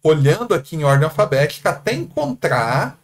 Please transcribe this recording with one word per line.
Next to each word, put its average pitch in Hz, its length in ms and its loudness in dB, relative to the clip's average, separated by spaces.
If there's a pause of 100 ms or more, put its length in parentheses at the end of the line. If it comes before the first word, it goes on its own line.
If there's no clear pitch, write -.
olhando 156 500 2
aqui 160 220 -4
em 156 100 -4
ordem 139 200 4
alfabética 151 640 0
até 190 220 -4
encontrar 185 1120 -2